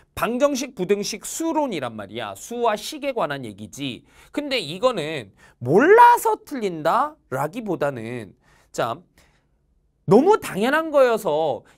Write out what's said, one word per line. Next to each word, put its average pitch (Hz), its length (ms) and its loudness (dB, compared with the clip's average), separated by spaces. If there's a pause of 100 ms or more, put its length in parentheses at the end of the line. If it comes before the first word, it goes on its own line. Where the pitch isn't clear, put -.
(140)
방정식, 247 600 -2
부등식, 196 500 -4
수론이란 240 720 -4
말이야. 104 400 -10
수와 233 400 -2
식에 269 380 -8
관한 147 320 -4
얘기지. 107 580 -12 (300)
근데 277 260 -4
이거는 160 720 -4 (280)
몰라서 427 840 6
틀린다라기보다는, 156 1900 -4 (360)
자, 131 280 -4 (1040)
너무 294 340 6
당연한 269 520 -2
거여서 202 720 0 (140)